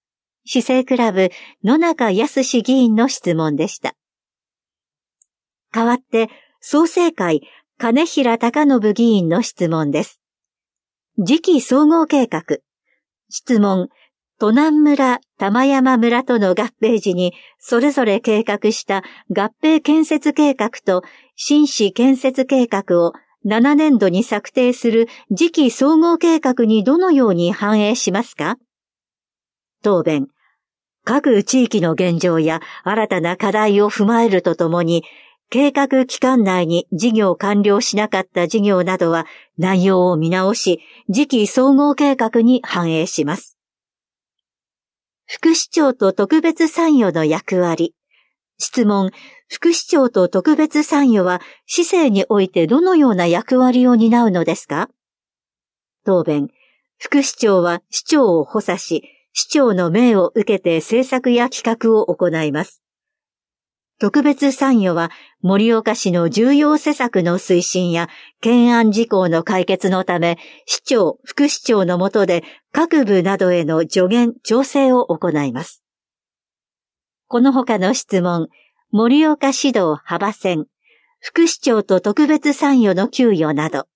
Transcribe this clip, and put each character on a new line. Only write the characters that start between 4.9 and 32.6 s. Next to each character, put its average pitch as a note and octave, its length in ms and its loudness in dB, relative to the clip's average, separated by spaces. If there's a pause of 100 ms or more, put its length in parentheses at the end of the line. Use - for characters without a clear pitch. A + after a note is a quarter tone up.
代 A3+ 100 -2
わ A#3+ 100 0
っ B3+ 40 -4
て、 A3+ 320 -4 (300)
創 D#4 260 0
成 E4+ 240 0
会、 E3+ 320 -2 (340)
金 B3 300 0
平 A#3+ 320 0
貴 A#3+ 260 0
信 A#3 280 2
議 A3+ 140 0
員 G3+ 220 2
の F3+ 140 0
質 - 260 -4
問 D#3+ 220 -2
で D3 140 -2
す。 - 160 -16 (960)
次 A3+ 220 0
期 E4 200 2
総 D4 280 2
合 D#4+ 180 2
計 C4+ 220 0
画。 D#3+ 300 -6 (720)
質 - 280 -2
問、 F#3+ 300 0 (500)
都 G#3+ 120 0
南 D4+ 280 2
村、 C#4 400 2 (200)
玉 G#3 260 0
山 C4 320 2
村 A#3+ 260 0
と B3 160 -2
の G3 120 2
合 G#3 200 -2 (100)
併 A3 200 0
時 F#3+ 140 -4
に、 F3 200 -2 (240)
そ A#3 220 -2
れ C#4+ 100 2
ぞ C4+ 140 -2
れ G3 160 0
計 A3 240 0
画 G#3 260 -2
し - 160 -8
た F#3+ 160 -4 (260)
合 G3+ 220 -4 (100)
併 D#4 200 2
建 D#4 240 2
設 D4+ 280 -2
計 D4 220 2
画 G#3+ 160 -4
と F3+ 320 -4 (320)
新 D4 320 2
市 G3+ 260 -2
建 C4 240 2
設 C4 280 -2
計 B3+ 240 0
画 F#3 360 0
を E3+ 80 -2 (300)
七 A#3 320 2
年 D4+ 220 4
度 G3 140 2
に F#3 120 -2
策 - 280 -6
定 B3 240 0
す A#3+ 160 -2
る A3+ 180 2 (260)
次 E4 160 0
期 C#4 200 2
総 C#4+ 260 2
合 E4 220 2
計 E4 220 0
画 B3+ 260 0
に G#3+ 180 2
ど C#4 140 2
の F#4 120 2
よ C4+ 180 4
う F#3+ 60 2
に E3+ 180 0
反 G#3+ 280 0
映 G#3 140 0
し - 180 -4
ま G3+ 100 -2
す - 120 -14
か？ F3+ 240 -6 (1200)
答 F#3+ 200 0
弁。 D3 260 -2 (800)
各 A#3+ 360 2
地 B3+ 220 0
域 A3+ 160 -2
の E3 120 0
現 E3+ 280 -2
状 E3+ 180 0
や D#3+ 220 -2 (240)